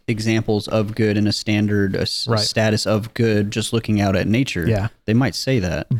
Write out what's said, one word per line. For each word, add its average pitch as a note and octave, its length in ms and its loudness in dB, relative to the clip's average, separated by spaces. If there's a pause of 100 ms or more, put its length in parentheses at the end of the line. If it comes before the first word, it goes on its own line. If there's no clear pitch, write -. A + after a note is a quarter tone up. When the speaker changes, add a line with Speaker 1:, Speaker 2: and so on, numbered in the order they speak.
Speaker 1:
examples A2 580 0
of A2 260 0
good G#2+ 220 0
and G#2+ 100 2
a G#2 60 2
standard, G#2 640 0
a F2 60 -2
s-, - 260 -4
Speaker 2:
Right. A2+ 140 0
Speaker 1:
status A2 440 0
of G#2+ 280 -2
good G#2 360 2
just A2 220 -4
looking G#2+ 300 0
out F#2+ 160 2
at F2+ 100 0
nature." G#2+ 400 0
Speaker 2:
Yeah. G#2+ 220 0 (160)
Speaker 1:
They G#2 80 0
might A#2+ 220 2
say C3 240 0
that. E2+ 280 -2 (120)